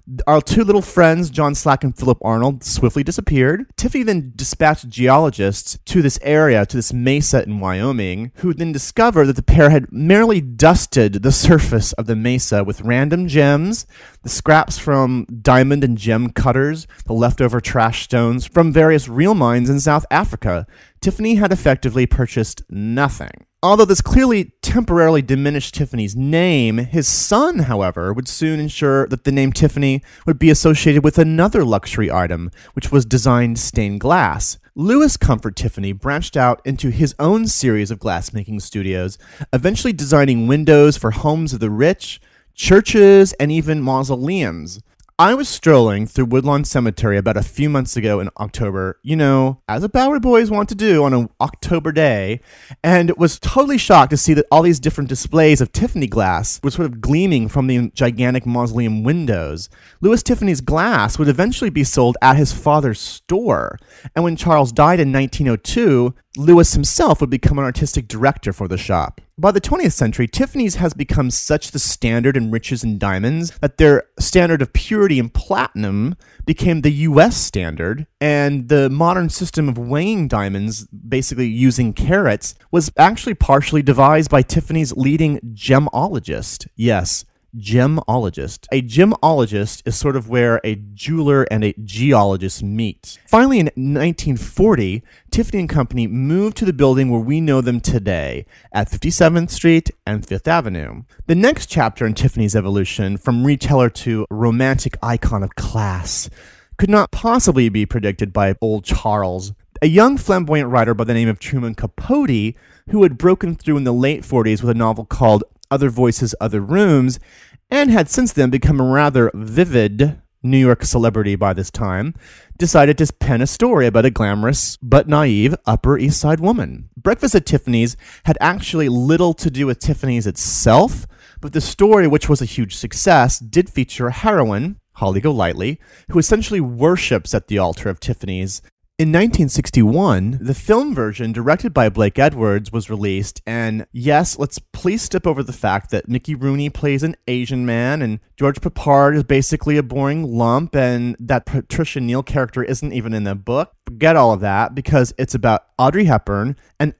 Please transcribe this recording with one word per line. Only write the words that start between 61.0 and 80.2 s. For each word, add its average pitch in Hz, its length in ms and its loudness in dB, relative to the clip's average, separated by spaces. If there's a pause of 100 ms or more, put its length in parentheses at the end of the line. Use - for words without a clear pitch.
would 151 100 2
eventually 196 420 0
be 147 120 -2
sold 123 380 0
at 131 160 6
his 143 160 2
father's 143 480 -2
store, 135 760 -4 (360)
and 160 80 -2
when 170 140 -2
Charles 151 340 2
died 156 300 4
in 135 120 0
nineteen 135 360 -2
oh 117 80 0
two, 131 580 0 (220)
Louis 165 380 6
himself 160 480 0
would 131 80 0
become 135 280 0
an 139 60 -2
artistic 127 420 -4
director 110 460 -2
for 95 160 -8
the 90 80 -4
shop. - 460 -4 (160)
By 190 140 2
the 190 80 -2
twentieth 311 340 -2
century, 117 340 -2
Tiffany's 254 460 -4
has 175 180 -2
become 143 380 -2
such - 400 -4
the 147 80 -8
standard 120 580 0
in 113 140 -2
riches 113 340 -6
and 107 140 -4
diamonds 113 640 -4
that 143 180 -4
their 147 260 6 (140)
standard 170 420 2
of 127 140 -4
purity 196 440 0
in 117 120 -2
platinum 107 880 -4 (280)
became 160 360 -2
the 147 100 2
U 147 300 2
S 233 160 4
standard, 90 680 -6 (140)
and 143 480 0
the 139 220 4
modern 170 380 0
system 160 400 -4
of 120 100 -4
weighing 151 500 -2